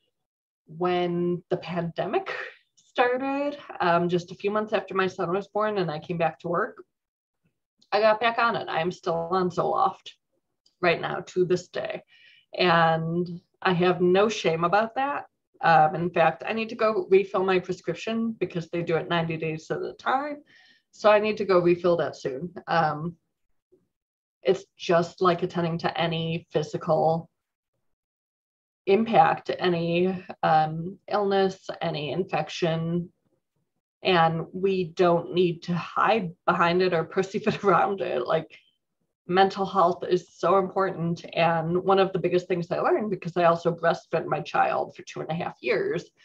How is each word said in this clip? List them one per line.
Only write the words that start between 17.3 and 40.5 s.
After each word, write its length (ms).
my 140
prescription 720
because 360
they 140
do 140
it 120
ninety 280
days 340
at 120
a 100
time. 460
So 180
I 80
need 180
to 80
go 140
refill 400
that 180
soon. 380
Um, 500
it's 220
just 420
like 220
attending 360
to 220
any 500
physical 800
impact, 720
any, 640
um, 640
illness, 600
any 280
infection. 1040
And 520
we 300
don't 500
need 300
to 100
hide 580
behind 340
it 140
or 100
pussyfoot 600
<laughs> 0
around 360
it. 260
Like, 240
mental 380
health 420
is 260
so 240